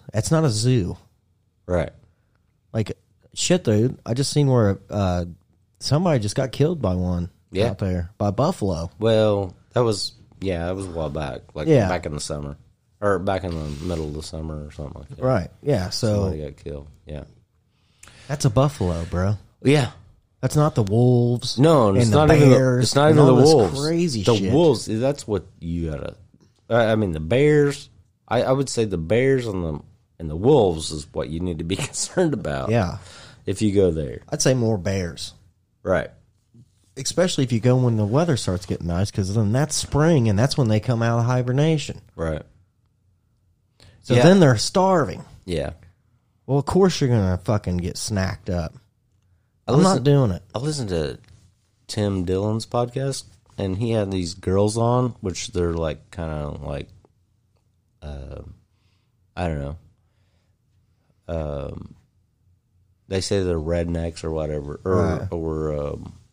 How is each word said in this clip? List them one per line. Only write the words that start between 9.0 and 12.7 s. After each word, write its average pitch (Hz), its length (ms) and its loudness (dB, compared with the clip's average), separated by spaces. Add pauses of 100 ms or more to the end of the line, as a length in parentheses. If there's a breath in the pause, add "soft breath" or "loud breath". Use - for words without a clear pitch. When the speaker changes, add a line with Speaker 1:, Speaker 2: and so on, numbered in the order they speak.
Speaker 2:
that 123 100 2
was, 107 300 -2 (260)
yeah, 87 280 -4
that 92 80 -4
was 98 120 -8
a 87 40 -12
while 80 180 -6
back, 71 320 -8 (120)
like, 76 140 -6
Speaker 1:
Yeah. 127 220 4
Speaker 2:
back 90 160 -4
in 78 80 -6
the 73 60 -6
summer, 73 380 -8 (440)